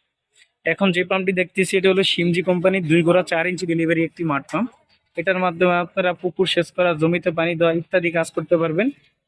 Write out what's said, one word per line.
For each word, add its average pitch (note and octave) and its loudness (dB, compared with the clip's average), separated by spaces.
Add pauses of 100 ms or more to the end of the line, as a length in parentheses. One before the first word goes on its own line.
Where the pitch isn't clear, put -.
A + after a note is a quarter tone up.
(720)
এখন F#3+ 0
যে F3+ -2
পাম্পটি F#3+ -2
দেখতেছি, F#3 -2
এটা F#3+ 2
হলো F#3+ 2
শিমজি F3 0
কোম্পানির F#3 0
দুই E3+ 4
গোড়া F3 4
চার E3+ -2
ইঞ্চি F3+ -6
ডেলিভারি E3 0
একটি E3 -8
মাড C#3+ -2 (100)
পাম্প। G3+ -2 (460)
এটার F3+ -2
মাধ্যমে F3+ 2
আপনারা F3+ -2
পুকুর F3+ -2
সেচ E3+ -2
করা, F3 0
জমিতে E3 0
পানি E3 -2
দেওয়া E3 2
ইত্যাদি E3+ -2
কাজ E3 -2
করতে E3 0
পারবেন। E3 0 (380)